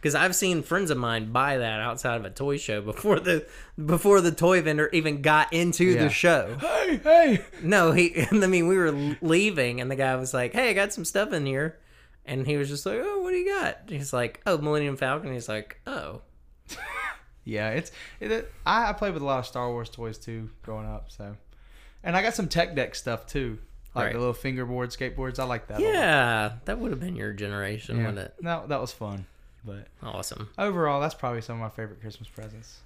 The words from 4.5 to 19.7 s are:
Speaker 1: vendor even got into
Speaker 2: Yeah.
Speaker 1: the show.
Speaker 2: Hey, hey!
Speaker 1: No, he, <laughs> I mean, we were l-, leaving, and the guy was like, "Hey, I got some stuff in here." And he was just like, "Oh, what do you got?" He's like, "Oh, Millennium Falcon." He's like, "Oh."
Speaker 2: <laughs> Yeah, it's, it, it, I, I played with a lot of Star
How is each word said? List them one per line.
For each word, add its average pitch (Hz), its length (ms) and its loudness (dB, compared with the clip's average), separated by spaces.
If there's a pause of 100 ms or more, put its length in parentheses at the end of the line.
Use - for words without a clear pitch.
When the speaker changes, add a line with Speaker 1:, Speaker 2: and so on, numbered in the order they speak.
Speaker 1:
vendor 151 320 2
even 156 300 0
got 156 300 6
into 170 320 2
Speaker 2:
Yeah. 180 180 6
Speaker 1:
the 151 80 4
show. 131 500 4
Speaker 2:
Hey, 349 440 0
hey! 311 400 8 (180)
Speaker 1:
No, 170 300 6
he, 165 340 4
<laughs> - 60 0
I - 20 2
mean, 185 320 6
we 185 100 6
were 175 120 4
l-, 143 340 0
leaving, 160 580 2
and 127 80 -4
the 135 60 -2
guy 131 220 2
was 131 180 -4
like, 123 200 0
"Hey, 247 160 2
I - 20 2
got 196 200 0
some 170 120 -8
stuff 208 280 0
in 151 140 -2
here." 143 320 -2 (480)
And 131 220 -4
he 147 80 0
was 143 120 -2
just 143 160 -8
like, 202 160 -2
"Oh, 403 220 -4
what 359 80 -4
do 370 60 0
you 359 180 -2
got?" - 320 -4
He's 143 260 -8
like, 120 320 -4
"Oh, 185 140 0
Millennium 147 380 -2
Falcon." 135 360 -4
He's 120 160 -8
like, 107 380 -8
"Oh." 80 360 -10 (460)
Speaker 2:
<laughs> - 80 -14 (680)
Yeah, 110 260 -4
it's, 139 200 -6 (300)
it, 214 120 -6
it, 226 200 -6 (140)
I, 220 240 2
I - 40 -4
played 202 200 -4
with 151 80 -6
a - 40 -6
lot 135 140 0
of 117 60 -8
Star 123 240 -6